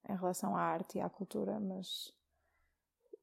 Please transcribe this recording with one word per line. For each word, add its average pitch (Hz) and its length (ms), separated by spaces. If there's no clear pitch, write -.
em 196 80
relação 180 400
à 175 40
arte 170 380
e - 20
à 202 80
cultura, 208 520
mas 190 520